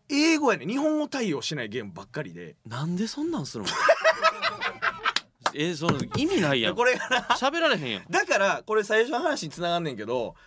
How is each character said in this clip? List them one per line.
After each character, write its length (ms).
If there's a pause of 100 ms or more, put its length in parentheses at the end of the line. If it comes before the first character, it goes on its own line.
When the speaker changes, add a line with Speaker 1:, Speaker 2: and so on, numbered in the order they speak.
Speaker 1:
英 300
語 140
や 60
ね 80
ん。 40
日 80
本 220
語 80
対 260
応 80
し 140
な 80
い 60
ゲ 120
ー 40
ム 60
ば 120
っ 40
か 140
り 120
で。 220 (120)
Speaker 2:
な 180
ん 100
で 120
そ 160
ん 80
な 80
ん 80
す 100
る 80
の？ 80
<laughs> 60 (1800)
え 160
ー、 40
そ 120
の、 120 (180)
意 80
味 160
な 140
い 60
や 100
ん。 40
Speaker 1:
こ 80
れ 120
が 140
な、 120 (140)
Speaker 2:
喋 240
ら 100
れ 80
へ 100
ん 40
や 80
ん。 100
Speaker 1:
だ 160
か 140
ら、 260
こ 80
れ 100
最 200
初 80
の 80
話 240
に 80
繋 180
が 100
ん 40
ね 80
ん 60
け 80
ど、 300 (120)